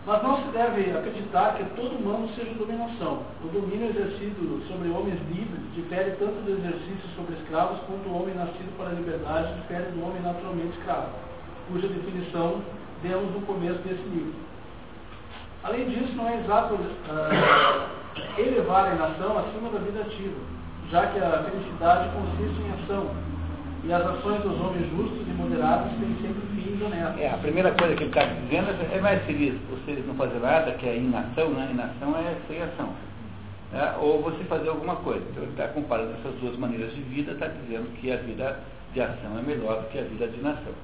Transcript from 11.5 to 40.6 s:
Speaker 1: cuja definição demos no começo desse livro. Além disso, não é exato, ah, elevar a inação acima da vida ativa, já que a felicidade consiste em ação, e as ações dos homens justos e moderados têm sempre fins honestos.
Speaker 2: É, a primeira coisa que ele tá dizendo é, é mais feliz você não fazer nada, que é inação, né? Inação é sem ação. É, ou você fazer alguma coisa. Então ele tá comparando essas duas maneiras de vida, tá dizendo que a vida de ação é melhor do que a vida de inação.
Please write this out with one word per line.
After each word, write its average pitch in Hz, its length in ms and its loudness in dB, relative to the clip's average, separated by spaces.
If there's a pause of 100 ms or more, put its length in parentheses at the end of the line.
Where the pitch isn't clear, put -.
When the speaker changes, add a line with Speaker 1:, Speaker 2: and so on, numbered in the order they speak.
Speaker 1:
cuja 180 160 0
definição 175 760 -2 (380)
demos 185 320 0
no 202 100 -2
começo 175 440 0
desse 180 240 -4
livro. 160 240 -2 (1300)
Além 247 260 0
disso, 240 280 -2
não 226 120 0
é 233 120 0
exato, 214 360 4 (320)
ah, - 800 6 (520)
elevar 190 480 6
a 175 80 2
inação 160 440 2
acima 220 320 -2
da 208 80 -2
vida 208 220 -2
ativa, 190 400 -4 (500)
já 175 160 6
que 202 120 0
a 160 260 4
felicidade 180 680 4
consiste - 500 0
em 403 220 -4
ação, - 280 0 (760)
e 170 80 0
as 175 140 4
ações 202 360 2
dos 180 180 2
homens 175 300 0
justos - 360 -2
e - 40 -4
moderados - 680 4
têm - 240 0
sempre 196 320 -2
fins 202 260 -2
honestos. 170 400 0
Speaker 2:
É, 139 100 2
a 117 80 0
primeira 165 340 4
coisa 170 240 6
que 151 80 0
ele 131 80 -2
tá 147 100 6
dizendo 147 480 2
é, 170 260 -2
é 190 40 2
mais 190 240 4
feliz 143 300 2 (140)
você 135 380 -4
não 131 80 -4
fazer 120 240 0
nada, 156 340 6
que 127 160 -2
é 117 80 2
inação, 127 540 2
né? 135 220 0
Inação 139 440 0
é 165 200 0 (100)
sem 160 160 -4
ação. 151 280 -4 (800)
É, 139 260 2
ou 147 240 6
você 165 220 -2
fazer 156 240 0
alguma 160 280 0
coisa. 98 340 -2
Então 139 120 -6
ele - 140 -6
tá 143 100 0
comparando 117 540 0
essas 135 200 -6
duas 120 160 -2
maneiras 113 380 -2
de 143 80 -8
vida, 143 320 -4
tá 160 140 -4
dizendo 117 520 -6
que 127 120 -2
a 120 60 0
vida 117 420 -4 (340)
de 127 60 0
ação 110 360 -2
é 120 60 -4
melhor 113 400 0
do - 60 -6
que 139 100 -4
a 123 40 -2
vida 110 260 -2
de 120 100 -8
inação. 147 460 -4